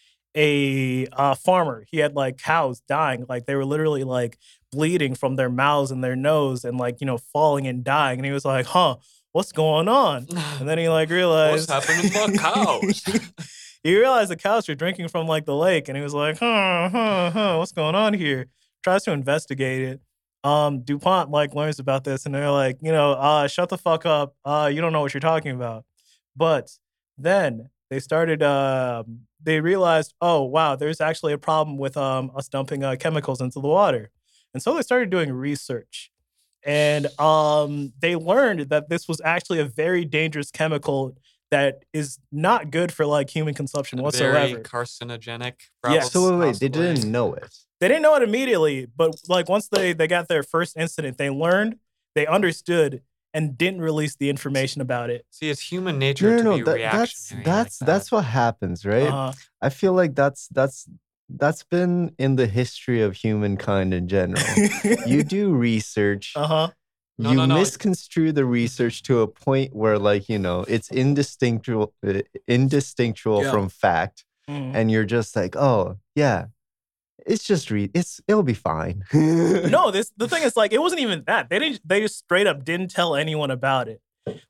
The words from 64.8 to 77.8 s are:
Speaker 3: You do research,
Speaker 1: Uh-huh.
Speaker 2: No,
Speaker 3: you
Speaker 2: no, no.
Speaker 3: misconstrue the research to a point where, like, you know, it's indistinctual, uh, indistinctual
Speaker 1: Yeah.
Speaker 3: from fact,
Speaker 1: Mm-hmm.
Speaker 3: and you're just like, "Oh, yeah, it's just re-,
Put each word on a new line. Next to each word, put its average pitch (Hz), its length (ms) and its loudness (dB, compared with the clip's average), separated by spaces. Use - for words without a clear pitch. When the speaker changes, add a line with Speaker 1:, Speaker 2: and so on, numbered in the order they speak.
Speaker 3:
You 131 160 4
do 190 320 0
research, 107 800 0
Speaker 1:
Uh-huh. 156 320 0
Speaker 2:
No, 117 120 0
Speaker 3:
you 131 60 4
Speaker 2:
no, 156 100 4
no. - 80 4
Speaker 3:
misconstrue 175 800 0
the 143 140 2
research 120 580 0
to 120 160 2
a 107 80 2
point 135 480 -2
where, 107 220 2
like, 101 300 2
you 110 100 0
know, 90 280 -2
it's - 240 -2
indistinctual, 123 1000 0
uh, 98 160 0
indistinctual 120 960 0
Speaker 1:
Yeah. 135 80 0
Speaker 3:
from 98 160 0
fact, 92 560 -2
Speaker 1:
Mm-hmm. 139 280 -8
Speaker 3:
and 113 140 2
you're 110 140 2
just 113 320 -2
like, 92 180 -2
"Oh, 98 440 0
yeah, 123 300 2
it's - 180 -2
just 180 260 -2
re-, 101 240 -2